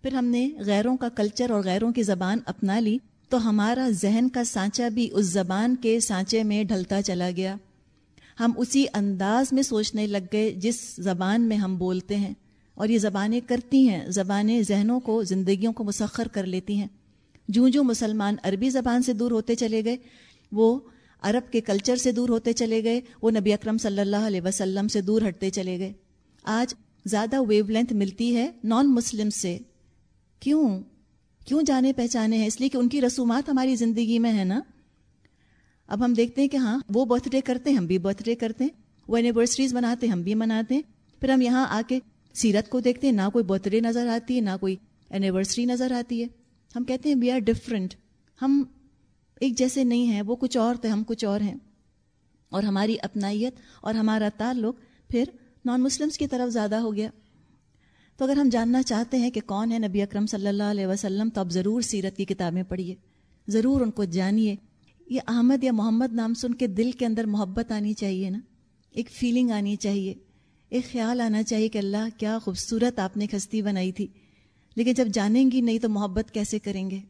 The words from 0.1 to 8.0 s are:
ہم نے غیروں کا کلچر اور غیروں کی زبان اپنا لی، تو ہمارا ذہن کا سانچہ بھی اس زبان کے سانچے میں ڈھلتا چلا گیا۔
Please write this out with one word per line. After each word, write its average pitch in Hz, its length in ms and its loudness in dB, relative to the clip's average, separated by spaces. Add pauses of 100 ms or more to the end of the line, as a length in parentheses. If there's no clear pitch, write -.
ہم 254 120 0
نے 240 240 2 (160)
غیروں 208 320 2
کا 240 120 -4
کلچر 226 400 -2
اور 208 140 0
غیروں 208 300 0
کی 240 100 0
زبان 190 420 0
اپنا 196 340 -2
لی، 220 180 2 (320)
تو 233 200 2
ہمارا 233 400 2
ذہن 214 440 2
کا 240 100 -2
سانچہ 208 400 -2 (100)
بھی 240 200 -2
اس 202 120 2
زبان 190 500 0
کے 233 240 0
سانچے 220 440 -2
میں 208 200 0
ڈھلتا 196 380 -2
چلا 180 340 -2
گیا۔ 190 200 -4 (840)